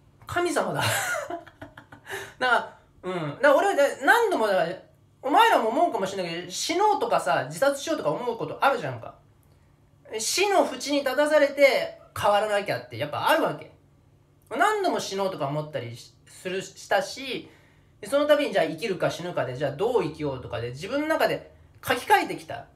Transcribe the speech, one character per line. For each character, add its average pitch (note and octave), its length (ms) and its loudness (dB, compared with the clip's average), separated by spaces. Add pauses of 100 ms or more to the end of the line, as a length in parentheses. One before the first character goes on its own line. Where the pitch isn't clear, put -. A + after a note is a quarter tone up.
(280)
神 F4 240 -2
様 G#3 220 -2
だ。 - 100 -2
<laughs> - 1600 -6
だ B3+ 80 0
か A#3+ 60 4
ら、 - 240 -2 (260)
う F#3 60 -8
ん。 F#3 40 -4
だ D#3 220 -6
か - 60 -14
ら C#4 140 8
俺 E4 120 4
は D4 60 2
ね、 C#4 80 2 (220)
何 G#4+ 260 6
度 F4 80 0
も A3 100 2
だ G3+ 60 2
か F3+ 100 4
ら、 E3+ 120 -2 (460)
お C4 80 -4
前 G#4+ 200 6
ら D#4 120 6
も A3 80 0
思 D#4 200 2
う - 40 -2
か A3 60 -4
も F#3+ 60 -2
し G3 120 -6
れ F#3 60 -4
な E3+ 60 -4
い E3+ 40 -6
け F3 100 -6
ど、 F3 80 -14
死 - 240 -4
の G#4 220 4
う - 20 -8
と - 80 0
か - 140 2
さ、 D3+ 240 0
自 D3 120 -10
殺 C#4 240 2
し - 60 -8
よ D#4+ 80 0
う - 20 -2
と - 60 -6
か D3 80 2
思 A#3 200 -4
う A3+ 60 -6
こ D#3+ 80 -6
と B2 140 -8
あ C4 120 4
る A#3 80 0
じ E3+ 60 -6
ゃ C3+ 60 -4
ん A#2 80 -10
か。 - 160 -16 (1040)
死 F#4 300 0
の E4+ 160 4
淵 B3+ 260 -8
に C#4+ 80 2
立 C4 160 -2
た D4 140 2
さ D4+ 100 4
れ C#4 80 6
て C4+ 540 2 (180)
変 G#3+ 100 2
わ G3+ 120 4
ら G#3+ 60 0
な G3+ 160 0
き - 80 -4
ゃ B2 80 -4
っ - 100 -16
て A2+ 80 -12
や C#3 100 -4
っ - 20 -12
ぱ C#3+ 200 -2
あ D#4 80 4
る D4+ 60 0
わ E3 120 -2
け。 - 160 -16 (760)
何 G4 340 0
度 E4 80 0
も A3 80 -2
死 - 160 -6
の G3 140 -2
う - 20 -4
と - 80 -8
か C#3+ 80 -2
思 D3+ 160 -4
っ - 80 -14
た - 80 -6
り A#2 160 -10
し-、 - 180 -20 (140)
す - 220 -14
る、 F#3+ 120 -4
し - 280 -16
た G3 120 2
し、 A#3 480 -10 (520)
で、 G3+ 80 -12
そ C#4 100 2
の D4 80 2
度 C#4+ 180 4
に A3 60 -4
じ F#3+ 80 0
ゃ E3 40 4
あ - 20 0
生 E3 100 -4
き A3+ 120 -6
る F#3 100 -4
か D3 120 0
死 D#3+ 140 -6
ぬ F3 100 -6
か C3+ 120 -2
で、 B2+ 100 -8
じ C#3+ 100 -4
ゃ C3+ 40 -2
あ - 20 -4
ど G#3 280 0
う F#3 40 2
生 D3 100 -6
き D3+ 100 -8
よ C#3 100 -4
う B2 80 -10
と - 80 -14
か A#2 100 -6
で、 A#2+ 120 -8
自 D3+ 180 -12
分 C#4+ 120 -2
の D4+ 60 -4
中 D#4 220 2
で - 240 -8 (340)
書 B3+ 80 2
き B3+ 100 -6
換 G4 200 4
え - 20 -6
て E3+ 80 -8
き D3+ 100 -14
た。 - 200 -12 (100)